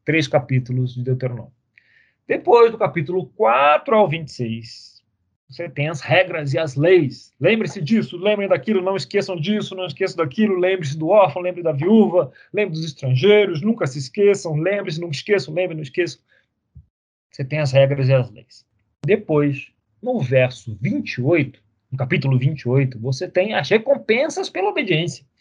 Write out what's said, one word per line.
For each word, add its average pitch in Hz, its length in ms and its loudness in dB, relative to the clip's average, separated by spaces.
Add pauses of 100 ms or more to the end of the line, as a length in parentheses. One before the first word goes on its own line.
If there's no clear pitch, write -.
três 151 240 0
capítulos 127 640 0
de 123 80 -8
Deuteronômio. 127 500 -6 (720)
Depois, 233 460 4
do 226 60 -10
capítulo 175 480 -2 (100)
quatro 262 600 4
ao 202 120 6
vinte 160 200 -6
e - 40 -20
seis, 113 640 -10 (520)
você - 200 -10
tem 147 200 -4
as 160 120 -6
regras 165 520 0
e 131 60 0
as 127 160 -4
leis. 156 640 2
Lembre-se 196 420 0
disso, 180 360 -2
lembrem 202 320 -2
daquilo, 190 340 0
não 190 140 -2
esqueçam 196 400 -4
disso, 202 400 -4
não 185 100 -6
esqueçam 175 300 -6
daquilo, 185 420 0
lembre-se 175 400 -2
do 156 100 -4
órfão, 190 320 4
lembre 180 220 -6
da 156 100 0
viúva, 180 600 4 (200)
lembre 190 220 -2
dos 160 100 -6
estrangeiros, 160 800 2
nunca 214 240 -2
se 135 120 -6
esqueçam, 196 580 0
lembre-se, 175 440 -4
nunca 170 140 -8
esqueçam, 160 400 -2
lembre, 170 220 -4
não 156 60 -10
esqueçam. 165 380 -6 (1080)
Você 139 140 -10
tem 147 160 -6
as 139 100 -2
regras 135 380 2
e 135 60 4
as 123 160 0
leis. - 360 -20 (380)
Depois, 147 640 0 (340)
no 247 160 -2
verso 127 600 -2
vinte 226 340 -4
e 123 80 -6
oito, 160 400 0 (300)
no 135 60 -6
capítulo 135 400 0
vinte 143 240 -2
e 120 60 -8
oito, 131 300 0
você 135 300 -6
tem 202 260 0
as 170 140 -2
recompensas 262 800 0
pela 381 220 -2
obediência. 180 540 -2 (160)